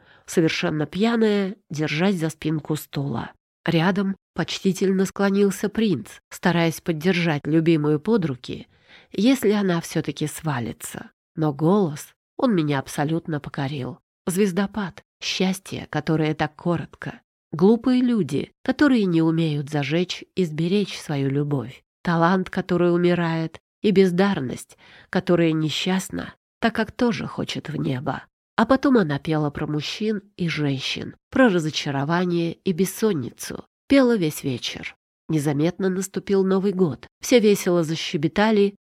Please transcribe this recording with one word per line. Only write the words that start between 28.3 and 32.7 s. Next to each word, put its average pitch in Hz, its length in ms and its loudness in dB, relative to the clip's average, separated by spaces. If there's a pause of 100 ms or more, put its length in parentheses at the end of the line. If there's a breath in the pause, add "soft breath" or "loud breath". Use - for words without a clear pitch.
А 220 100 2
потом 262 320 4
она 147 200 0
пела 151 320 0
про 147 160 -6
мужчин 190 560 -4 (140)
и 175 120 -2
женщин, 143 680 -4 (140)
про 262 180 4
разочарование 170 1080 -2
и - 180 -4